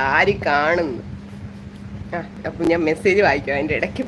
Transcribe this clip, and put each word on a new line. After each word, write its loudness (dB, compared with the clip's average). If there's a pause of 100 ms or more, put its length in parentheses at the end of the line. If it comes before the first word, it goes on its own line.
(160)
ആര് 4 (140)
കാണുന്നു? 2 (1160)
ആ, -6 (240)
അപ്പം -4
ഞാൻ 2
മെസ്സേജ് 4
വായിക്കാം, 0
അതിൻ്റെ 0
ഇടയ്ക്ക് -2